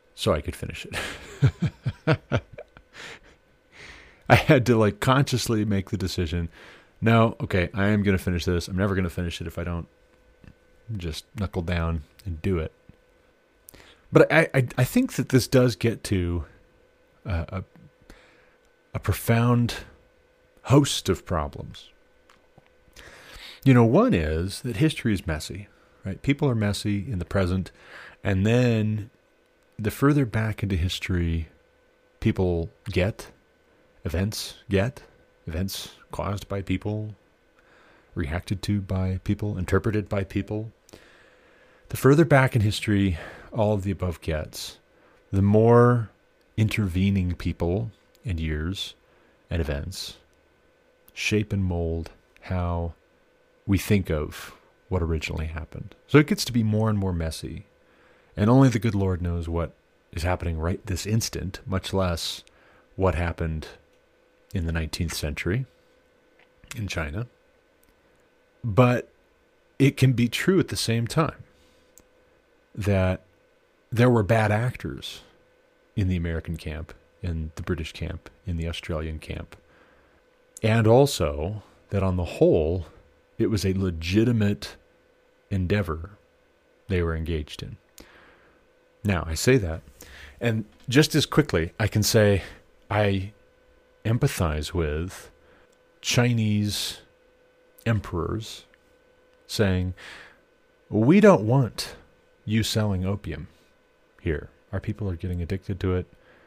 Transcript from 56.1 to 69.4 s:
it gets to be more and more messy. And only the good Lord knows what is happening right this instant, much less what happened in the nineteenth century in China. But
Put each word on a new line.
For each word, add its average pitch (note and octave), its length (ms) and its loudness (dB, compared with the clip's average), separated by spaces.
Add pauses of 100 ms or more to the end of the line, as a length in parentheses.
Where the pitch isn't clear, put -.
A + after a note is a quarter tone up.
it D3+ 80 6
gets - 180 -2
to - 80 -6
be A#2 100 2
more G#2+ 260 2
and G#2+ 100 0
more F#2+ 140 -2
messy. D#2+ 540 -6 (720)
And G#2 120 2
only C3+ 200 8
the A#2 100 2
good A2 160 0
Lord F#2+ 260 0
knows F2 280 -4
what E2 240 -2 (400)
is D#2 100 -8
happening F2 360 -2
right E2 280 -4
this F#2+ 200 -6
instant, G2+ 600 -4
much F#2+ 260 -6
less F2+ 500 -2 (540)
what F#2 180 2
happened D#2+ 540 -4 (880)
in E2+ 120 -4
the E2 60 -2
nineteenth D#2+ 420 -4
century F2 520 -4 (1120)
in G#2 120 -6
China. F2 380 -6 (1400)
But B2 460 2 (680)